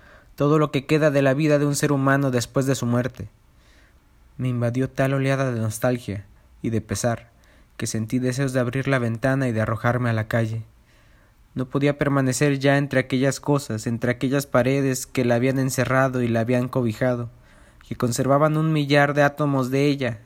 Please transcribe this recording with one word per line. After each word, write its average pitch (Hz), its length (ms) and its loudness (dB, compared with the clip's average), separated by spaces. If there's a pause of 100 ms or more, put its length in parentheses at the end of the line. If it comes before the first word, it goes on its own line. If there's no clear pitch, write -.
(380)
todo 147 220 4
lo 147 120 2
que 131 140 -2
queda 151 260 4
de 139 100 2
la 135 120 4
vida 147 260 2
de 147 60 2
un 143 100 0
ser 147 160 0
humano 135 400 2
después 127 340 -2
de 135 100 0
su 127 100 -6
muerte, 120 420 -2 (1120)
me 127 100 -4
invadió 123 420 -2
tal 135 240 0
oleada 135 380 0
de 117 80 -4
nostalgia 110 680 -2 (360)
y 120 80 -4
de 113 100 0
pesar - 520 -4 (440)
que 117 100 -6
sentí 113 340 -4
deseos 127 340 -2
de 131 80 0
abrir 127 260 -4
la 135 100 0
ventana 127 520 0
y - 20 -2
de 110 80 -2
arrojarme 120 500 -2
a 113 40 0
la 110 160 -2
calle. 113 340 -2 (920)
No 127 120 -4
podía 143 300 0
permanecer 139 640 0
ya 139 180 4
entre 131 240 0
aquellas 131 400 -2
cosas, 127 460 -2
entre 117 220 -2
aquellas 135 360 -2
paredes 131 600 0
que 127 200 -2
la 120 100 4
habían 127 240 0
encerrado 131 640 0
y 120 80 0
la 113 100 0
habían 123 300 0
cobijado, 120 600 -2 (580)
que - 80 -8
conservaban 139 640 2
un 156 140 0
millar 143 420 2
de 143 100 2
átomos 143 460 0
de 139 180 0
ella, 131 380 -2